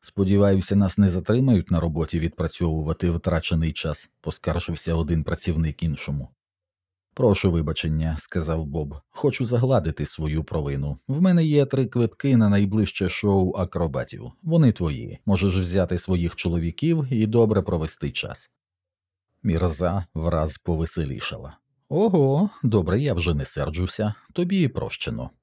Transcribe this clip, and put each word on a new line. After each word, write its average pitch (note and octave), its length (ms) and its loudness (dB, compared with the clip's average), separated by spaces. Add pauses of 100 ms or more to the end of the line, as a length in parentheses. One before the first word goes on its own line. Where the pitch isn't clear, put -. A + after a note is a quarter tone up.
"Сподіваюся, G2 720 2
нас G2 220 2
не G2+ 120 6
затримають G#2+ 600 2
на E2 80 2
роботі D#2+ 400 -2
відпрацьовувати D#2+ 880 -2
втрачений E2 640 0
час", - 380 -8 (100)
поскаржився E2 760 -4
один D#2+ 280 0
працівник D#2+ 600 -2
іншому. C#2+ 460 -6 (840)
"Прошу G2+ 360 4
вибачення", D#2+ 680 -2
сказав D#2+ 460 -4
Боб. D2 300 -6 (140)
"Хочу C3 360 -2
загладити A#2 600 0
свою D#2 380 -4
провину. C#2+ 640 -4
В C#3+ 140 -2
мене F3 240 4
є D3 200 4
три C3+ 200 0
квитки A#2+ 520 0
на G#2+ 120 6
найближче G2+ 600 2
шоу G2 440 2
акробатів. E2+ 800 -4 (100)
Вони D#3+ 300 4
твої. D#2 540 -4
Можеш F#2+ 300 2
взяти F2+ 440 0
своїх E2+ 360 0
чоловіків F2+ 760 -2
і A2 160 2
добре G#2+ 340 4
провести D#2 500 -4
час". - 400 -12 (920)
Мірза F2 680 0
враз D#2+ 440 -2
повеселішала. - 1000 -4 (320)
"Ого, E3+ 600 2 (140)
добре, G#2 360 2
я C#3+ 140 0
вже E2+ 200 0
не C#2 120 -2
серджуся. F2+ 680 -4 (200)
Тобі F3+ 280 0
і D3+ 60 2
прощено". - 640 -6 (140)